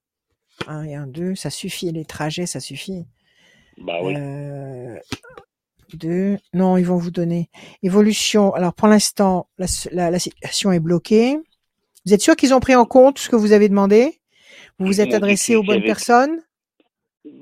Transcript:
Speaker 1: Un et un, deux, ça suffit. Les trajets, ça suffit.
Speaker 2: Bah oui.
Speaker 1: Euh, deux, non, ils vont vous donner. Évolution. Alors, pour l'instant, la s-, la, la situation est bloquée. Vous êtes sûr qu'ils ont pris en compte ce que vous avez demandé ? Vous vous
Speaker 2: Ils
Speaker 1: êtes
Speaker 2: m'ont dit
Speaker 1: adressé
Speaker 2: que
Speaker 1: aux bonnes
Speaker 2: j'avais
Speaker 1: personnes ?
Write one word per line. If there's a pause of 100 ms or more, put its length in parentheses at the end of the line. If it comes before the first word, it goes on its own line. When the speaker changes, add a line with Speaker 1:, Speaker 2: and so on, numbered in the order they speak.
(680)
Speaker 1:
Un
et
un,
deux,
ça
suffit.
Les
trajets,
ça
suffit. (720)
Speaker 2:
Bah
oui.
Speaker 1:
Euh, (960)
deux, (140)
non,
ils
vont
vous
donner. (340)
Évolution.
Alors,
pour
l'instant, (100)
la
s-,
la,
la
situation
est
bloquée. (640)
Vous
êtes
sûr
qu'ils
ont
pris
en
compte
ce
que
vous
avez
demandé ? (580)
Vous
vous
Speaker 2:
Ils
Speaker 1:
êtes
Speaker 2:
m'ont
dit
Speaker 1:
adressé
Speaker 2:
que
Speaker 1:
aux
bonnes
Speaker 2:
j'avais
Speaker 1:
personnes ? (1000)